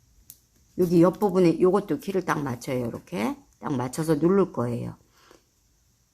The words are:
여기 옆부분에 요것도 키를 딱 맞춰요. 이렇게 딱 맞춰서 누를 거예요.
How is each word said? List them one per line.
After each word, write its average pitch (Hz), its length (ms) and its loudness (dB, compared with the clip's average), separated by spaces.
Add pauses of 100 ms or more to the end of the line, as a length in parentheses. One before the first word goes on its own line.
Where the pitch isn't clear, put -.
(800)
여기 170 240 4
옆부분에 180 580 2
요것도 180 400 2
키를 190 240 -4
딱 147 180 -2
맞춰요. 127 440 -4
이렇게 214 500 -6 (240)
딱 147 160 -4
맞춰서 151 400 -2
누를 185 360 2
거예요. 120 440 -6 (1160)